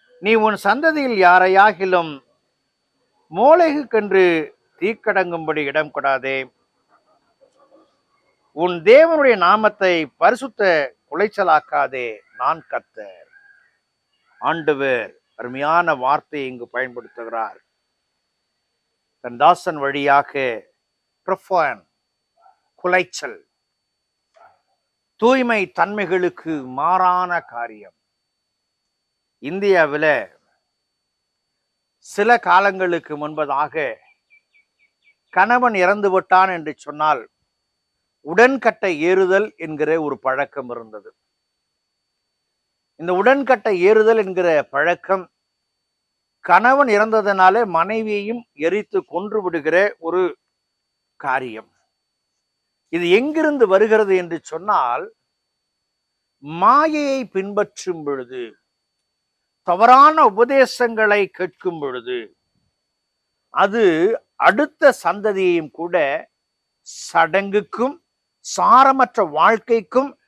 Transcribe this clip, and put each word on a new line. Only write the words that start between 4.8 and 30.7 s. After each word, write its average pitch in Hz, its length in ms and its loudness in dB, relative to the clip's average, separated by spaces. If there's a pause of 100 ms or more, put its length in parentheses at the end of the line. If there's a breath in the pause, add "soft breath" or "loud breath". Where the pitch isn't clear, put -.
இடம் 147 360 -4
கொடாதே. 135 580 -4 (2000)
உன் 175 200 -4
தேவனுடைய 262 680 4
நாமத்தை 190 680 2
பரிசுத்த 185 920 -2 (160)
குலைச்சலாக்காதே, 147 1040 -2 (200)
நான் 147 300 -4
கர்த்தர்." 101 600 -14 (1120)
ஆண்டவர் 139 800 -2 (180)
அருமையான 147 600 -2
வார்த்தையை 135 540 -4
இங்கு 120 240 -16
பயன்படுத்துகிறார். 117 840 -10 (1600)
தன் 120 180 -14
தாசன் 165 400 0
வழியாக 139 840 -2 (600)
ப்ரொஃபான், 156 640 -4 (880)
குலைச்சல், 180 720 -4 (1700)
தூய்மை 240 640 0
தன்மைகளுக்கு 175 840 -4
மாறான 180 760 -2
காரியம். 110 520 -14 (1500)
இந்தியாவில 151 880 0 (1700)